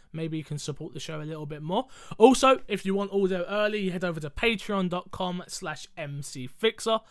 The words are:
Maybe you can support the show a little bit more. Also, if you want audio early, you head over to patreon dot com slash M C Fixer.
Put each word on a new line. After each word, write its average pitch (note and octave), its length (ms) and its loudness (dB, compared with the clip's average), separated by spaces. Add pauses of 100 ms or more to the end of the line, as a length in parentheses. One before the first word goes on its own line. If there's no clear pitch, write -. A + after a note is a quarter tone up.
(100)
Maybe D#3+ 280 -6
you D#3 60 -8
can D3+ 120 -6
support D3+ 380 -8
the C3+ 60 -10
show D#3 200 -8
a D3+ 40 -8
little D#3 200 -8
bit D3+ 160 -10
more. F3 280 -2 (280)
Also, C4 500 8
if G3 200 -4
you G3 80 0
want G3 180 -2
audio F#3+ 320 0
early, G#3 360 0
you F#3+ 120 0
head F3 120 -4
over E3+ 140 -2
to D3+ 120 -8
patreon G3+ 580 0
dot F3+ 220 -6
com F3+ 360 -4
slash - 400 -10 (120)
M C#3+ 240 -8
C B2+ 240 -10
Fixer. A3 540 0 (100)